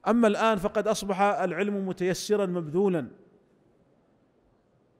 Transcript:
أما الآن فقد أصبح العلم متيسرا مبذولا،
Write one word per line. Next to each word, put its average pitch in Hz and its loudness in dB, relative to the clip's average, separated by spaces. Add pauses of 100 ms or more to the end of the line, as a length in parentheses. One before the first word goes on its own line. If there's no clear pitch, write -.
أما 233 4
الآن 208 2
فقد 202 -2
أصبح 196 -2
العلم 196 0
متيسرا 196 0
مبذولا، 175 0 (1900)